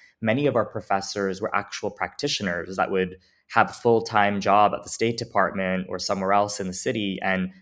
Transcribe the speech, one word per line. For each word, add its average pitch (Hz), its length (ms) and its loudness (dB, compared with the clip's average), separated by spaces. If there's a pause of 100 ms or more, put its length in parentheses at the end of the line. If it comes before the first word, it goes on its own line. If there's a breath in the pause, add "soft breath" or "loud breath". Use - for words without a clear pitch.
(200 loud breath)
many 120 260 0
of 123 100 2
our 107 100 2
professors 98 760 -4
were 104 140 -2
actual 101 360 -2
practitioners 92 840 -4
that 98 140 0
would 92 280 0 (300 soft breath)
have 107 220 4
a - 40 -14
full-time 110 680 2
job 101 340 6
at - 80 -6
the - 60 -16
State 117 280 -2
Department 92 720 -2
or 95 100 -6
somewhere 95 340 -2
else 104 260 2
in 98 80 -4
the 92 60 -6
city 101 500 -4
and 92 280 0 (120 loud breath)